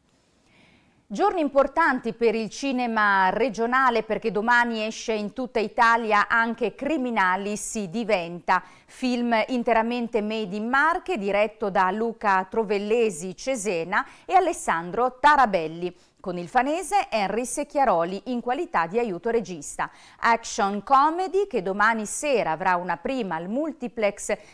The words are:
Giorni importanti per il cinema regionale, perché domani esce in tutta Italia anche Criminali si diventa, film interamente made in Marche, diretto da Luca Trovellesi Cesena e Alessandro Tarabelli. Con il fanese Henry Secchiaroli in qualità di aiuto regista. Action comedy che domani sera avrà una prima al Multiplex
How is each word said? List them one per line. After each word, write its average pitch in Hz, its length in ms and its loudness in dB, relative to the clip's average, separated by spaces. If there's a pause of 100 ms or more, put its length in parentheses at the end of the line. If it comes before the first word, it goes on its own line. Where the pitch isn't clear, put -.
(1040)
Giorni 359 360 0
importanti 277 720 2
per 226 220 2
il 220 140 -4
cinema 220 840 2
regionale, 233 720 2
perché 208 280 -4
domani 226 540 2
esce 226 260 -6
in 208 220 -4
tutta 247 260 -4
Italia 220 680 4
anche 226 460 0
Criminali 214 800 0
si 208 320 -6
diventa, 180 720 -2 (220)
film 240 500 -2 (140)
interamente 233 720 0
made 214 340 -4
in 214 140 -4
Marche, 320 480 0
diretto 202 520 -2
da 190 220 2
Luca 214 580 0
Trovellesi 208 840 0
Cesena 196 720 -2 (200)
e 339 80 -2
Alessandro 254 840 0
Tarabelli. 180 720 2 (280)
Con 180 160 -6
il 175 120 -8
fanese 320 600 0
Henry 214 360 -2
Secchiaroli 202 800 0
in 247 160 -4
qualità 247 440 -2
di 180 140 -2
aiuto 226 320 -2
regista. 175 580 -4 (300)
Action 214 640 0
comedy 330 640 2
che 226 160 -4
domani 208 420 0
sera 196 460 0
avrà 180 240 0
una 175 220 -2
prima 226 400 -4
al 170 120 -8
Multiplex 220 880 -4 (160)